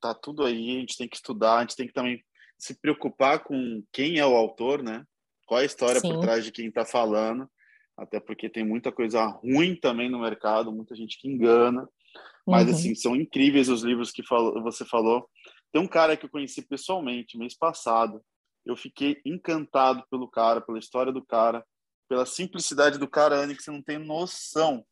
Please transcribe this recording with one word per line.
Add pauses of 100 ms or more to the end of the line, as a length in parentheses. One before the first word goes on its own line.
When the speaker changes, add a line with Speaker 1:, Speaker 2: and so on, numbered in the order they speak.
Speaker 1:
tá
tudo
aí,
a
gente
tem
que
estudar,
a
gente
tem
que
também (340)
se
preocupar
com
quem
é
o
autor,
né? (400)
Qual
é
a
história
por
Speaker 2:
Sim.
Speaker 1:
trás
de
quem
tá
falando, (480)
até
porque
tem
muita
coisa
ruim
também
no
mercado,
muita
gente
que
engana, (600)
mas,
Speaker 2:
Uhum.
Speaker 1:
assim,
são
incríveis
os
livros
que
fal-,
você
falou. (420)
Tem
um
cara
que
eu
conheci
pessoalmente,
mês
passado, (440)
eu
fiquei
encantado
pelo
cara,
pela
história
do
cara, (440)
pela
simplicidade
do
cara,
Anne,
que
você
não
tem
noção.